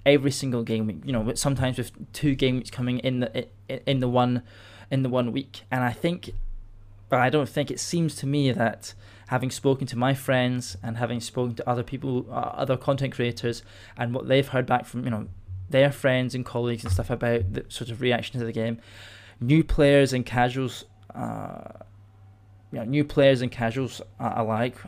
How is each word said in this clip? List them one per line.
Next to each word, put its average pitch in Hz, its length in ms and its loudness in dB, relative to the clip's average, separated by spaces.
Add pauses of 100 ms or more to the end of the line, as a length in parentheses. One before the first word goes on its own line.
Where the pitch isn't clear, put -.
every 143 260 6
single 123 320 -2
game 113 240 0
week. 92 180 -4
You 135 80 -4
know, 113 80 0
with, 110 160 -2
sometimes 131 400 0
with 123 140 -6 (200)
two 143 240 2
game 127 220 2
weeks 120 120 -6
coming 123 300 -2
in 127 220 0
the, 123 160 -4
i-, - 100 -4 (220)
i-, 131 160 -8
in 135 140 2
the 123 100 0
one, 123 340 4 (480)
in 135 120 2
the 127 60 0
one 123 220 0
week. 135 400 -6
And 127 120 0
I 120 100 2
think, 170 380 -4 (760)
but 127 120 2
I 127 100 4
don't 139 180 2
think, 143 240 -4
it 123 80 -6
seems 165 360 -2
to 135 120 -6
me 139 240 2
that 113 420 -2 (340)
having 131 240 -2
spoken 135 360 0
to 123 100 -6
my 127 160 2
friends 127 680 0
and 113 140 -6
having 120 240 -2
spoken 123 340 -4
to - 140 -4
other 120 140 0
people, 131 460 -4
uh, - 40 -10
other 123 420 -2
content 139 380 0
creators, 120 500 -2 (320)
and 120 180 -4
what 127 140 -4
they've 135 220 4
heard 127 160 0
back 123 200 0
from, 127 200 -8
you 123 60 -2
know, 104 160 -4 (420)
their 135 240 6
friends 127 420 0
and 127 100 -4
colleagues 120 380 -2
and - 80 -2
stuff 92 180 2
about 117 440 0
the - 160 -4
sort 117 200 -10
of 117 120 -8
reaction 120 360 0
to 120 80 -2
the 113 60 -4
game, 113 300 -2 (580)
new 151 240 6
players 139 480 6
and 127 140 -2
casuals, 123 600 0 (300)
uh, 110 540 -8 (1040)
you 120 60 -8
know, 117 80 -6
new 143 180 2
players 139 380 6
and 123 100 -2
casuals, 120 480 -2 (200)
uh, 117 160 -2
alike, 113 420 0 (100)